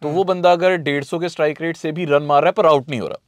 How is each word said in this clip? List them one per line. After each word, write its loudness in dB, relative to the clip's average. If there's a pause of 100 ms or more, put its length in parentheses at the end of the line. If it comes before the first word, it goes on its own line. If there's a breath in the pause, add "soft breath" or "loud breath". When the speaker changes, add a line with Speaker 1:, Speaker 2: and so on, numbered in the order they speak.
Speaker 1:
तो -6
Speaker 2:
हम्म। -4
Speaker 1:
वो 0
बंदा 2
अगर 2
डेढ़ -4
सौ -6
के -4
strike -2
rate -6
से -6
भी -6
रन 2
मार 2
रहा 2
है, 2
पर 2
आउट 2
नहीं -6
हो -6
रहा, -12